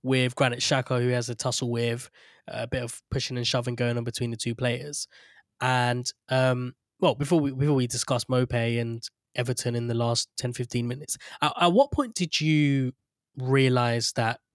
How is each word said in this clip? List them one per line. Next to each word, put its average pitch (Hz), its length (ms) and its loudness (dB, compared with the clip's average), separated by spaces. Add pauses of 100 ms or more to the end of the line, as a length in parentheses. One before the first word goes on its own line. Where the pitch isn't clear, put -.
with 127 320 2
Granit 123 260 2
Xhaka, 131 400 0
who 123 100 2
has 120 180 0
a 120 60 -6
tussle 123 360 -4
with, 117 400 -2 (380)
uh, - 140 -8
a 117 40 -6
bit 131 160 -4
of - 280 -10
pushing 127 260 -4
and 120 100 -2
shoving 123 280 0
going 120 220 0
on 120 80 -2
between 120 260 -4
the 113 60 -6
two 117 180 -4
players. 123 540 -4 (520)
And, 123 500 2 (180)
um, 127 460 2 (260)
well, 156 140 4
before 147 260 2
we, 139 120 0
before 143 220 2
we 127 120 2
discuss 120 380 -2
Maupay 120 560 0
and 117 220 -6 (320)
Everton 120 400 -2
in 117 140 -2
the 117 60 -2
last 117 420 0
ten, 123 160 -4
fifteen 120 340 -4
minutes, 131 300 -8 (260)
at, 151 180 2
at 175 120 6
what 269 180 4
point 254 240 -2
did - 260 -2
you 143 520 2 (440)
realise 127 760 2
that 117 280 -2 (140)